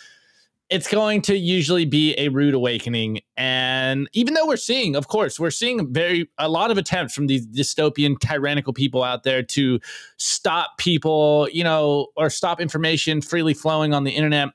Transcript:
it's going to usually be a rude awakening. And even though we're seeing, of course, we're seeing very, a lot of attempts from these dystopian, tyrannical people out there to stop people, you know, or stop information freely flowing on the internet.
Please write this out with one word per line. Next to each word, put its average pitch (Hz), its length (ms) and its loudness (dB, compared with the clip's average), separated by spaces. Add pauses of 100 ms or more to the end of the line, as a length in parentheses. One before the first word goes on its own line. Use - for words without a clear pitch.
(720)
it's 180 180 -2
going 214 320 2
to 202 160 2
usually 175 480 2
be 151 320 2
a 143 120 0
rude 139 260 2
awakening. 117 680 -2 (160)
And 131 800 0
even 240 180 2
though 320 140 2
we're 285 100 2
seeing, 226 400 -2
of 143 100 -2
course, 156 320 -2
we're 165 120 0
seeing 220 420 -2
very, 170 460 0
a 151 100 -2
lot 175 220 0
of 208 80 0
attempts 175 360 -4
from 147 120 -2
these 135 200 0
dystopian, 143 720 0
tyrannical 143 540 -2
people 127 300 0
out 123 200 -4
there 131 200 0
to 127 380 0 (360)
stop - 600 -2
people, 151 760 2
you 165 100 -2
know, 151 440 2 (100)
or 151 140 2
stop 170 280 -2
information 160 600 0
freely 160 320 0
flowing 156 400 0
on 143 120 2
the 139 80 -2
internet. 147 420 0